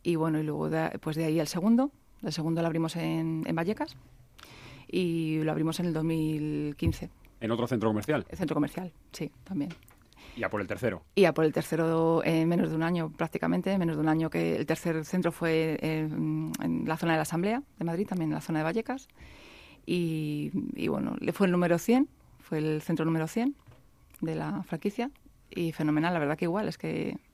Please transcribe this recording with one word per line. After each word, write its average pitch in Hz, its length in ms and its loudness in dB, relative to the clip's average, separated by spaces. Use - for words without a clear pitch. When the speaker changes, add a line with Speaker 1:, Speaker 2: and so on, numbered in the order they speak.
Speaker 1:
y 170 140 0
bueno, 156 240 2
y 156 40 0
luego 151 260 -2
de, 160 320 0
pues 151 160 -4
de 160 80 -2
ahí 156 160 2
el 147 60 0
segundo. 233 440 2
El 196 80 -4
segundo 165 300 0
lo 165 60 2
abrimos 165 280 0
en, 165 500 -2
en 165 100 -2
Vallecas 202 400 -2
y 165 560 0
lo 156 80 2
abrimos 160 280 0
en 175 80 0
el 165 60 0
dos 160 100 0
mil 151 760 -2
quince. 165 320 -2
Speaker 2:
¿En 113 100 -2
otro 117 160 0
centro 110 220 2
comercial? 107 400 0
Speaker 1:
El 160 80 -10
centro 185 180 -2
comercial, 170 360 -2
sí, - 200 -8
también. 180 280 -4
Speaker 2:
¿Y 117 80 -4
a 95 60 0
por 104 120 0
el 92 60 -2
tercero? 101 360 -2
Speaker 1:
Y 196 100 8
a 156 80 6
por 160 120 4
el 151 80 4
tercero 165 680 2
en 165 240 4
menos 170 220 2
de 160 60 -2
un 160 80 0
año 165 280 0
prácticamente, 175 680 0
menos 165 200 2
de 156 40 0
un 156 80 4
año 160 200 2
que 165 260 2
el 147 100 0
tercer 160 400 -2
centro 175 260 2
fue 160 500 0
en, 156 720 -2
en - 240 0
la 160 100 0
zona 165 160 2
de 160 40 4
la 156 60 2
Asamblea 196 380 0
de 175 80 -4
Madrid, 170 220 -2
también 165 240 -2
en 156 40 0
la 160 60 -4
zona 160 180 -2
de 156 40 0
Vallecas. 226 440 -4
Y, 156 680 -2
y - 120 -2
bueno, - 320 -2
le - 140 -2
fue 196 140 2
el 180 40 4
número 175 260 4
cien, 247 300 4
fue - 200 -4
el 156 220 0
centro 165 240 0
número 160 220 2
cien 247 280 0
de 160 140 -2
la 175 280 -4
franquicia 208 480 -4
y 170 220 -2
fenomenal, 156 420 2
la 165 60 2
verdad 147 180 2
que 180 80 0
igual, 185 220 0
es 170 100 -6
que 160 400 -4